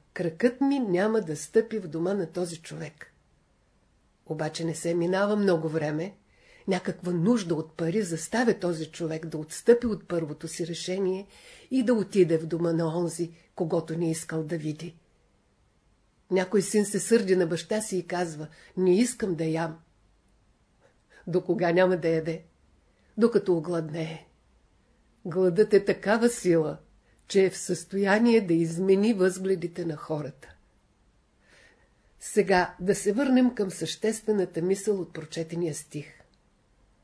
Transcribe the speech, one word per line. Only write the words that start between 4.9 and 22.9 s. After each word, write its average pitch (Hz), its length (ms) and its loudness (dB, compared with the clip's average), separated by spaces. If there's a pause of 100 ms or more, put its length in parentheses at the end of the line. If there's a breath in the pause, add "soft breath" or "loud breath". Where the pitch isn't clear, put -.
минава 185 420 2
много 175 320 2
време, 156 460 -2 (540 soft breath)
някаква 180 440 -4
нужда 175 420 2
от 156 220 -8
пари 170 260 -2
заставя 208 560 -2
този 165 320 -4
човек 160 360 -6
да 156 120 -8
отстъпи 233 480 2
от 202 220 -4
първото 160 400 -6
си 165 180 -8
решение 185 600 -4 (440 loud breath)
и 262 120 2
да 240 120 4
отиде 180 440 4
в 160 80 -4
дома 165 260 0
на 165 260 0
онзи, 170 340 -4 (220 loud breath)
когото 165 440 -2
не 170 120 0
искал 160 340 -4
да 160 140 -6
види. 156 380 -8 (1300)
Някой 185 320 2
син 208 220 0
се 202 160 -4
сърди 196 360 2
на 180 100 2
баща 175 340 -4
си 196 160 -6
и 175 100 -4
казва: 165 400 -6 (300 loud breath)
„Не 185 220 4
искам 220 360 0
да 160 100 -4
ям.“ 160 340 -4 (1500 soft breath)
До 175 180 0
кога 170 280 2
няма 185 240 6
да 165 120 -2
яде? 160 360 -2 (720)